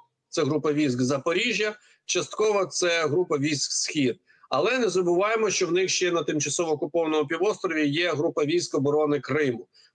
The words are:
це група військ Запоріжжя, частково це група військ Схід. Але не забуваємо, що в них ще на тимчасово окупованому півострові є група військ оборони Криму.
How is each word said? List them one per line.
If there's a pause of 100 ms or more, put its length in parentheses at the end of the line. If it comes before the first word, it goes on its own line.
(300)
це
група
військ
Запоріжжя, (300)
частково
це
група
військ
Схід. (300)
Але
не
забуваємо,
що
в
них
ще
на
тимчасово
окупованому
півострові
є
група
військ
оборони
Криму. (280)